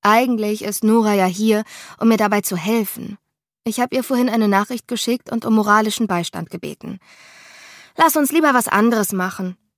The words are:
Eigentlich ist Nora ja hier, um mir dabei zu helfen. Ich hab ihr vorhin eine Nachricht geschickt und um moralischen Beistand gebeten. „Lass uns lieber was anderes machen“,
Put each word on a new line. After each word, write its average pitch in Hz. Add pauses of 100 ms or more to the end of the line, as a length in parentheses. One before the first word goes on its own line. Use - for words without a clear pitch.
Eigentlich 214
ist 208
Nora 214
ja 196
hier, 214 (360)
um 226
mir 226
dabei 208
zu 190
helfen. 208 (440)
Ich 226
hab 247
ihr 254
vorhin 247
eine 220
Nachricht 202
geschickt 240
und 226
um 226
moralischen 214
Beistand 175
gebeten. 170 (960)
„Lass 311
uns 294
lieber 302
was 247
anderes 214
machen“, 185 (220)